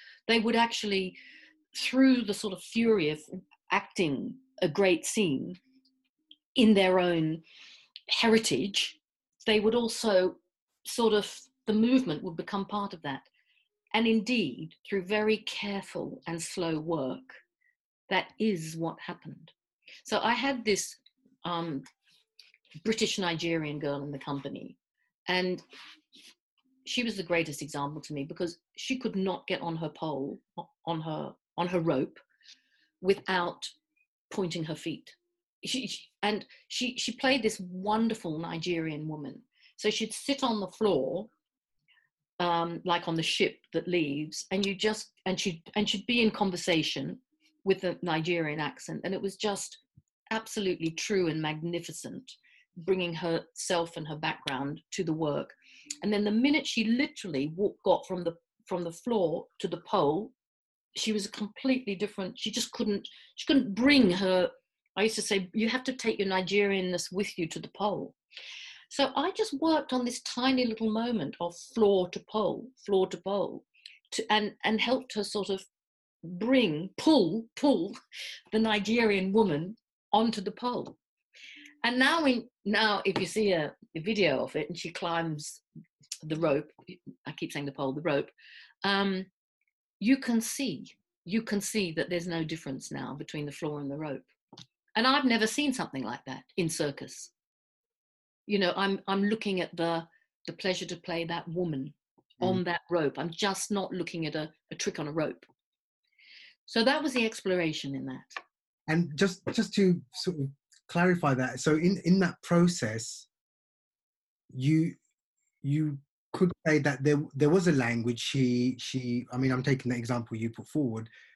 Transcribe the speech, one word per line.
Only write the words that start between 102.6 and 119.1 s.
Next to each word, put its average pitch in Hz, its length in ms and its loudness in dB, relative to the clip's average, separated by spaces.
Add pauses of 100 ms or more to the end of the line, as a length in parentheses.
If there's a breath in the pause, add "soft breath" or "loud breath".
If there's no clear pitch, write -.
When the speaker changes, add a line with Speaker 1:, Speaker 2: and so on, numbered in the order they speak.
Speaker 1:
that 170 260 -2
rope. 170 300 0
I'm 165 100 -4
just 190 400 -2
not 196 240 -2
looking 170 320 -6
at 151 100 -4
a, 156 160 -6 (200)
a 165 40 -14
trick - 240 -4
on 151 80 -4
a 143 40 -8
rope. - 340 -4 (1200 loud breath)
So 220 180 2
that 285 200 4
was 269 100 -2
the 233 120 2
exploration 165 680 -2
in 135 100 -8
that. - 360 -12 (460)
Speaker 2:
And 160 280 2
just, 190 260 0 (100)
just 214 240 -2
to 185 260 4 (140)
sort 170 240 -4
of 139 80 -2 (400)
clarify 175 480 2
that, 123 240 -2
so 156 160 2
in, 180 280 2
in 185 180 6
that 180 200 0
process, 170 840 0 (1300)
you, 156 400 2 (680)
you 147 380 0 (340)
could 180 180 2 (140)
say 156 140 6
that 139 240 0
there, 147 180 4 (140)
there 147 140 6
was 180 180 4
a 165 60 6
language 117 460 0
she, 123 600 2
she, 123 520 -4